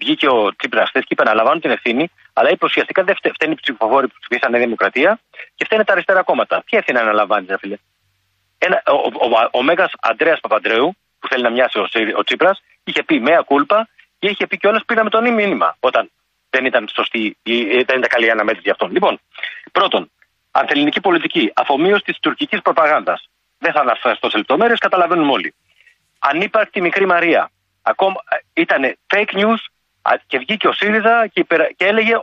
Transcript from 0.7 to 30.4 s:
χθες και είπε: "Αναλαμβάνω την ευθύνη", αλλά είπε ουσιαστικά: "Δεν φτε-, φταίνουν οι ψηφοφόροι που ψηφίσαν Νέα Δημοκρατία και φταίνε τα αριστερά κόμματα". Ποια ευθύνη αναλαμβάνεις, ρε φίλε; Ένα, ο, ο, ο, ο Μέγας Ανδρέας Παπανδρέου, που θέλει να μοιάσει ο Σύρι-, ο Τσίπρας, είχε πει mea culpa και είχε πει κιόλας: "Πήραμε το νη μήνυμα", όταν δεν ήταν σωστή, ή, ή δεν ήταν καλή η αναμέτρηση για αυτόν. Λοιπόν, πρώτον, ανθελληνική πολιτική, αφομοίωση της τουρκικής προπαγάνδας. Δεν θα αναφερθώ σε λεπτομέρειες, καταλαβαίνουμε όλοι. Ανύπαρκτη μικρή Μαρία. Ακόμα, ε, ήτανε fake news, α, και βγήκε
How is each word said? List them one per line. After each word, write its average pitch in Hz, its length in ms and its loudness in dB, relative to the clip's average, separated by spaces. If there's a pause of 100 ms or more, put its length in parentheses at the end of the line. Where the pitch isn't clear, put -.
χθες 135 120 -2
και - 120 -8
είπε: 151 80 0
"Αναλαμβάνω 117 380 2
την 156 120 -2
ευθύνη", 123 380 -2 (240)
αλλά 127 160 4
είπε 156 160 0
ουσιαστικά: 156 380 0
"Δεν 185 120 0
φτε-, - 180 -4
φταίνουν 160 240 -2
οι - 40 -20
ψηφοφόροι 117 460 0
που - 120 -12
ψηφίσαν 123 320 -4
Νέα 120 100 2
Δημοκρατία 120 580 0 (360)
και - 100 -6
φταίνε 220 180 2
τα 202 100 2
αριστερά 185 300 2
κόμματα". 135 420 -2
Ποια - 140 -2
ευθύνη 131 180 -2
αναλαμβάνεις, 104 520 0
ρε 95 80 -4
φίλε; 101 200 -10 (800)
Ένα, 180 280 0
ο, - 80 2
ο, - 320 -2
ο, 117 340 2
ο 123 40 0
Μέγας 170 280 2 (100)
Ανδρέας 151 380 0
Παπανδρέου, 113 560 0 (240)
που - 80 -14
θέλει 127 160 -2
να 120 80 2
μοιάσει 120 280 0
ο 98 120 -2
Σύρι-, 113 280 -2
ο - 40 -2
Τσίπρας, 196 400 0 (200)
είχε - 200 -4
πει 311 240 0
mea 165 140 4 (100)
culpa 143 280 2 (400)
και 190 100 -2
είχε 196 180 -4
πει 190 100 -8
κιόλας: 208 280 0
"Πήραμε 220 240 0
το 220 120 2
νη 240 100 0
μήνυμα", 180 480 0
όταν 120 320 -2 (380)
δεν 131 160 -2
ήταν 123 300 0
σωστή, 110 480 -4
ή, 113 140 -2
ή 120 300 0
δεν 131 100 0
ήταν 127 120 0
καλή 120 160 2
η 113 40 2
αναμέτρηση 104 340 0
για 101 80 -2
αυτόν. 92 200 -4
Λοιπόν, 156 280 0 (520)
πρώτον, 190 400 -2 (400)
ανθελληνική 143 500 0
πολιτική, 165 540 0
αφομοίωση 170 480 0
της 170 160 -8
τουρκικής 185 420 -4
προπαγάνδας. 147 680 0 (300)
Δεν 160 120 -2
θα 151 80 0
αναφερθώ 120 500 0
σε - 80 -2
λεπτομέρειες, 202 420 0
καταλαβαίνουμε 175 520 0
όλοι. 87 220 -4 (680)
Ανύπαρκτη 202 600 -2
μικρή 196 240 0
Μαρία. 170 460 2 (300)
Ακόμα, 190 340 0 (140)
ε, - 320 -4
ήτανε 135 360 -2 (160)
fake 208 260 -2
news, 220 220 0 (400)
α, - 100 0 (160)
και 139 100 -4
βγήκε 180 300 -4